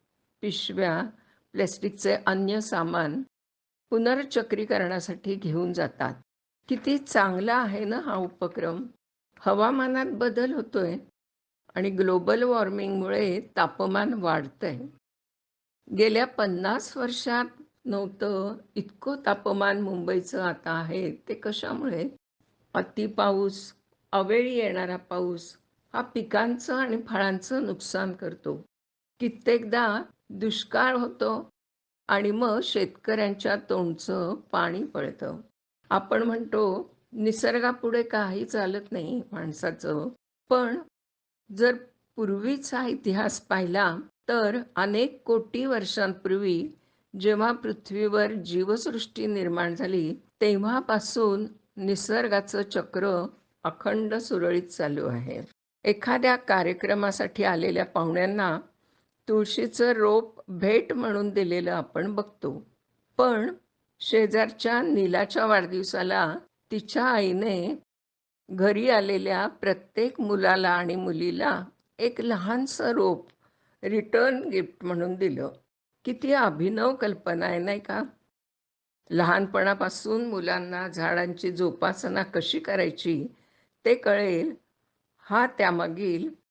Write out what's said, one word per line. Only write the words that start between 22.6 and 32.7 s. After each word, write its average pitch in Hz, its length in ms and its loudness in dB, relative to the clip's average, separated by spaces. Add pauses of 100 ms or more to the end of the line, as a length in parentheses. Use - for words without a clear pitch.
अतिपाऊस, 202 960 0 (400)
अवेळी 226 420 2
येणारा 185 420 -2
पाऊस 180 600 -6 (360)
हा 233 100 -4
पिकांचं 240 720 -2
आणि 233 320 -2
फळांचं 196 560 -2
नुकसान 190 480 -6
करतो. 165 520 -8 (560)
कित्येकदा 233 840 0 (280)
दुष्काळ 226 640 0
होतो 233 540 -2 (580)
आणि 202 220 2
मग 226 320 2
शेतकऱ्यांच्या 202 920 0